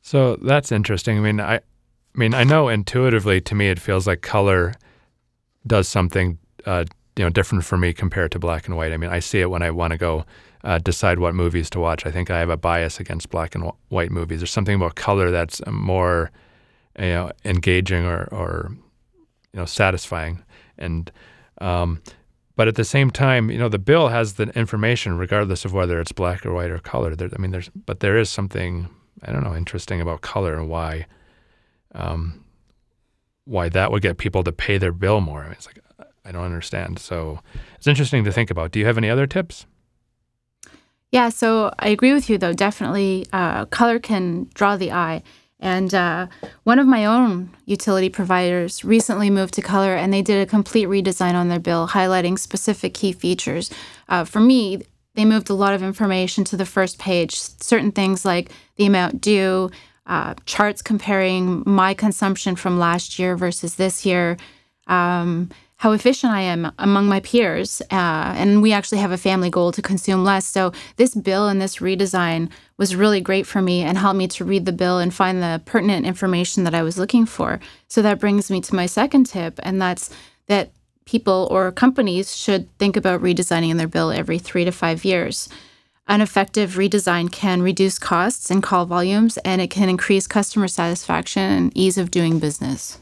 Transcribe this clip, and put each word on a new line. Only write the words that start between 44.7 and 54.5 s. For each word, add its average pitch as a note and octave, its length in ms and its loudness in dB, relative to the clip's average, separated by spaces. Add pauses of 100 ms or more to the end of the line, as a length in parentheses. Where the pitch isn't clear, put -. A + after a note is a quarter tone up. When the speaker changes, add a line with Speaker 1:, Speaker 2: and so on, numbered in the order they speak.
Speaker 2:
the F3+ 140 -4
eye. E3 320 -2 (420)
And, F#3 300 0
uh, F3+ 320 0 (380)
one A#3+ 140 6
of C#4 80 6
my A3+ 200 6
own G#3+ 420 2 (160)
utility F#3+ 460 0
providers F3+ 760 0
recently G#3 460 2
moved F#3+ 240 0
to G3 80 -2
Color, F#3+ 340 2
and F#3+ 160 2
they G3 80 2
did G3 220 2
a F#3+ 80 -4
complete G#3 380 2
redesign F#3 460 2
on F3 140 2
their F3 100 0
bill, E3+ 300 0
highlighting F#3 500 2
specific - 540 -4
key F#3+ 200 -2
features. F3+ 580 -4 (380)
Uh, F3 160 0
for G#3+ 160 -2
me, A3+ 420 4 (320)